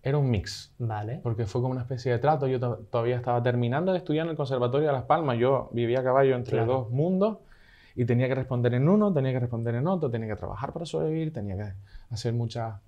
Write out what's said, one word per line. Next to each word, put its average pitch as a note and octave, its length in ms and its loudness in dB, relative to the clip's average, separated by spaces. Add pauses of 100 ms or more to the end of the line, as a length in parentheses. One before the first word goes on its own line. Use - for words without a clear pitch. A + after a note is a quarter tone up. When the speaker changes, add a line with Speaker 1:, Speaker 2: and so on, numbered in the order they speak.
Speaker 1:
era C#3 140 0
un C3+ 120 2
mix. - 480 -4
Speaker 2:
Vale. A2 420 -4
Speaker 1:
Porque A2+ 260 -2
fue A#2+ 140 -2
como B2+ 120 -2
una B2+ 100 -4
especie B2 300 -4
de A#2+ 80 0
trato. C#3 260 2
Yo C3 140 0
to-, A#2+ 280 -4
todavía A#2+ 280 0
estaba A#2+ 260 0
terminando B2 480 2
de F3+ 80 2
estudiar D#3+ 280 -2
en E3+ 40 -4
el D3+ 60 -6
Conservatorio C3 500 0
de C#3+ 60 2
Las B2+ 100 -2
Palmas. C#3+ 340 2
Yo A#2+ 360 2
vivía A#2+ 260 2
a B2+ 60 0
caballo C3 320 4
entre A2+ 220 -2
Speaker 2:
Claro. A2+ 140 2
Speaker 1:
dos B2 180 -2
mundos F#3 480 2 (580)
y B2 80 2
tenía B2 240 2
que C3 80 0
responder B2 380 0
en C3+ 140 4
uno, G#3 240 4
tenía C3 200 0
que B2+ 80 0
responder A#2 340 -2
en C3+ 140 0
otro, E3+ 200 0
tenía A2+ 200 -4
que G#2+ 80 -4
trabajar G2 360 -8
para E3+ 140 -8
sobrevivir, D#3 460 -2
tenía G2+ 240 -6
que G2+ 160 -6 (380)
hacer A2+ 220 -4
muchas A2+ 440 -4 (120)